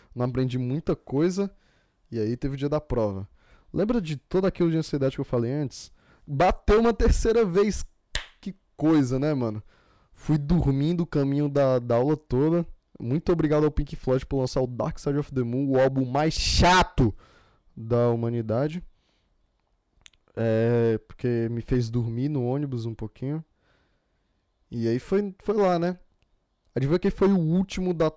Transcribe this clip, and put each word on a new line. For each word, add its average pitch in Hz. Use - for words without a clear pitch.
não 120
aprendi 127
muita 127
coisa, 180
e 117
aí 110
teve 139
o -
dia 139
da 147
prova. 104
Lembra 214
de 156
todo 185
aquele 170
de 160
ansiedade 139
que -
eu 135
falei 117
antes? 143
Bateu 185
uma 233
terceira 233
vez. 196
Que 190
coisa, 143
né, 151
mano? 110
Fui -
dormindo 147
o 165
caminho 143
da, 135
da 117
aula 143
toda. 160
Muito 139
obrigado 156
ao 151
Pink -
Floyd 131
por 139
lançar 131
o 127
Dark 123
Side 143
of 143
the 127
Moon, 127
o 131
álbum 135
mais 143
chato 175
da 120
humanidade. 117
É, 113
porque 117
me 117
fez 127
dormir 120
no 139
ônibus 127
um 113
pouquinho. 135
E 113
aí 117
foi, 196
foi 208
lá, 185
né? 180
Adivinha 143
quem 202
foi 190
o 196
último 180
da, 160